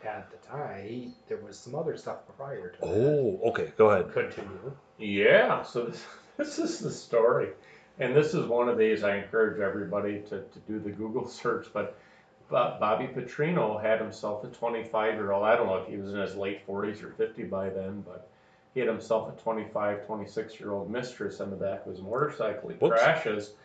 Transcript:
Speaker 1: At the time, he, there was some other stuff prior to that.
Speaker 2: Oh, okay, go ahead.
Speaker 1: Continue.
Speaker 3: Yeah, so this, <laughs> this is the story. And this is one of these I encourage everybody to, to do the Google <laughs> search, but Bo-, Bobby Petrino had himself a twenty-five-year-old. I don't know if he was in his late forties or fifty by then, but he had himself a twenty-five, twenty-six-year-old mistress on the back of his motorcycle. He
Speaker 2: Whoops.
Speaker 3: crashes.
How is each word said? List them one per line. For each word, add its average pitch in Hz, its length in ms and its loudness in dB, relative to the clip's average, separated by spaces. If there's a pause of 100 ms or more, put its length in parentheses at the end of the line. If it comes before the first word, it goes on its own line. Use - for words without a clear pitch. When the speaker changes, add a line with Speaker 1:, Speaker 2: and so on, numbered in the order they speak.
Speaker 1:
At 110 280 -10
the - 160 -20
time, 113 400 -10
he, 123 240 -8 (160)
there 110 100 -6
was 101 220 -16
some 127 160 -12
other 151 220 -4
stuff - 200 -10 (180)
prior 131 360 -10
to - 100 -18
that. - 60 -4
Speaker 2:
Oh, 120 520 4 (100)
okay, 90 280 0
go 107 140 10
ahead. 92 200 4
Speaker 1:
Continue. 104 600 -4 (260)
Speaker 3:
Yeah, 110 640 6
so 120 240 -4
this, - 180 -8 (160)
<laughs> - 180 -20
this - 200 -4
is - 220 -2
the 147 100 -4
story. - 600 4 (500)
And 127 160 2
this 156 180 6
is 139 140 0
one 120 220 4
of 107 100 2
these 110 240 4
I 101 140 2
encourage 104 440 0
everybody 101 680 -2
to, 95 120 -6
to - 260 -16
do 107 120 -4
the 104 100 -6
Google 110 380 -6
<laughs> - 20 -14
search, - 420 -4
but - 280 -6 (500)
Bo-, - 300 0
Bobby 113 260 2
Petrino 120 760 -2
had 110 200 2
himself 107 460 -6
a - 20 -10
twenty-five-year-old. 110 960 -2
I 113 120 6
don't 117 120 4
know 95 100 2
if 92 100 -6
he - 100 -8
was 98 160 -6
in 104 80 -4
his 95 140 -4
late 98 300 -6
forties 101 380 -4
or 82 80 -12
fifty 110 320 -2
by 95 260 -4
then, 95 380 -6
but - 220 -16 (440)
he 131 60 -2
had 113 80 2
himself 110 480 0
a - 60 -18
twenty-five, 104 640 -2
twenty-six-year-old 101 840 -6
mistress 110 520 -6
on 98 80 -6
the 92 80 -6
back 95 280 -4
of 98 60 -8
his 92 100 -10
motorcycle. 110 680 -2
He - 60 -8
Speaker 2:
Whoops. - 260 4
Speaker 3:
crashes. 110 520 2 (120)